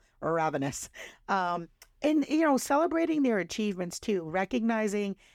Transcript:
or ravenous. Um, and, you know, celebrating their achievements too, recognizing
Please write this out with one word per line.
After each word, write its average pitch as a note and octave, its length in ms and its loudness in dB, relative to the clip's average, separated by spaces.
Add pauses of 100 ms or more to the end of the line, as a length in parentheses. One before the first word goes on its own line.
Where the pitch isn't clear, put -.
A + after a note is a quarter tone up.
(220)
or D#3 100 0
ravenous. D3 560 0 (400)
Um, F3 400 -2 (320)
and, D4+ 280 2
you D#4 120 2
know, D4+ 160 4
celebrating D#4 640 2
their A#3 160 4
achievements F3+ 600 -4
too, F#3+ 220 -2
recognizing G#3 920 0 (200)